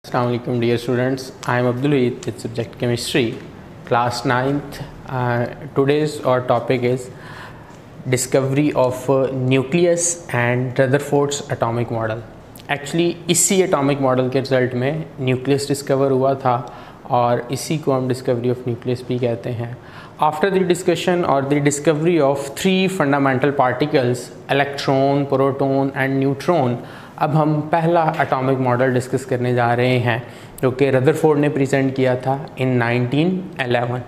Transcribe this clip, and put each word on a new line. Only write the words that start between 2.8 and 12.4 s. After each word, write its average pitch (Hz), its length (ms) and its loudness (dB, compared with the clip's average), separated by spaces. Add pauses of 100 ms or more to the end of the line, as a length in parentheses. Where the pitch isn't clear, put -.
class 120 360 2
ninth. 139 540 0 (320)
Uh, 123 380 0 (280)
today's 147 460 2
our 127 300 2
topic 120 380 0
is 127 180 -2 (1040)
discovery 135 580 2 (120)
of, - 260 0
uh, 135 80 4 (160)
nucleus 135 720 2 (260)
and 123 480 0
Rutherford's 143 600 0 (160)
atomic 117 360 -2
model। 113 300 -4 (540)